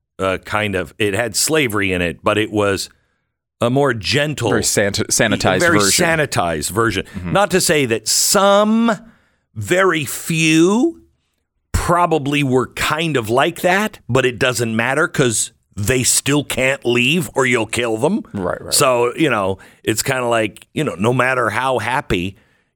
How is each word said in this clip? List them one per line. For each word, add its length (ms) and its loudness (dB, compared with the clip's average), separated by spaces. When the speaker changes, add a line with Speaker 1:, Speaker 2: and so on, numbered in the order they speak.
Speaker 1:
uh, 260 -2
kind 320 -4
of, 220 -6
it 160 0
had 200 -4
slavery 580 0
in 100 0
it, 200 -4
but 160 0
it 140 -2
was 360 0
a 100 0
more 240 2
gentle, 560 -2
Speaker 2:
Very 120 0
sanit-, 460 0
sanitized 520 2
Speaker 1:
very 200 4
Speaker 2:
version. 260 2
Speaker 1:
sanitized 640 -2
version. 360 0
Speaker 2:
Mm-hmm. 260 -8
Speaker 1:
Not 200 2
to 80 2
say 260 2
that 200 -4
some 880 2
very 500 0
few 960 2
probably 680 0
were 260 2
kind 480 -4
of 120 -2
like 320 0
that, 380 0
but 160 2
it 140 -2
doesn't 360 -2
matter 340 0
'cause 440 0
they 260 0
still 400 0
can't 440 -2
leave 480 0
or 100 2
you'll 220 0
kill 320 -2
them. 240 0
Speaker 2:
Right, 300 -4
right. 120 -8
Speaker 1:
So, 400 2
you 140 0
know, 300 -2
it's 180 -2
kinda 240 -2
like, 460 -2
you 100 -4
know, 120 -4
no 180 0
matter 380 0
how 280 -2
happy 560 -4